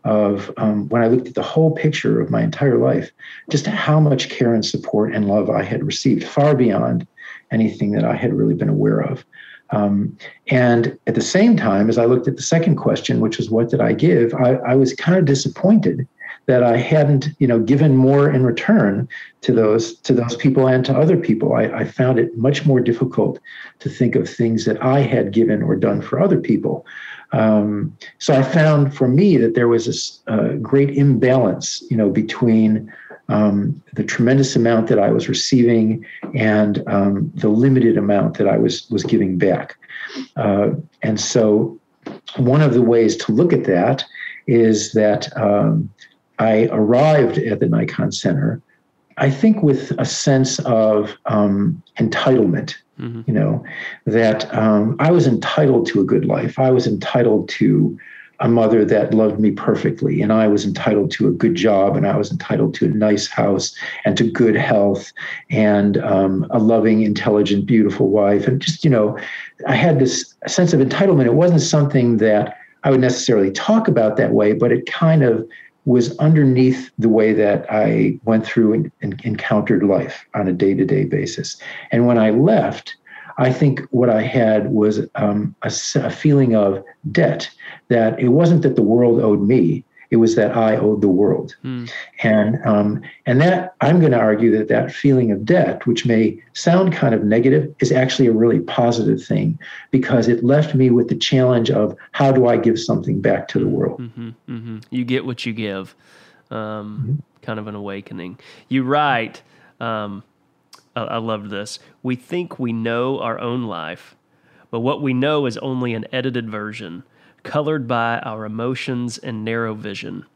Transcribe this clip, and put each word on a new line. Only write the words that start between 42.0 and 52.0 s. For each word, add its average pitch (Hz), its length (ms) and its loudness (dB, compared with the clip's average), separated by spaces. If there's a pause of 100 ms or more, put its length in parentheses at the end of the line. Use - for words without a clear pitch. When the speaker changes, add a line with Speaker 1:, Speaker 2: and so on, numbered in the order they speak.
Speaker 1:
one 135 260 2
of 139 100 4
the 120 100 4
ways 113 340 4
to - 160 -4
look 175 200 2
at - 120 0
that 95 400 0 (420)
is 113 460 2
that, 107 440 0
um, 104 540 0 (480)
I 110 320 2
arrived 123 680 2
at 107 220 -4
the 87 60 2
Nikon - 460 -2
Center, - 480 -2 (560)
I 135 140 0
think, 208 320 2
with 139 300 0
a 123 120 -4
sense 131 560 0
of, 107 560 0 (100)
um, 101 560 0 (160)
entitlement. 110 760 0 (260)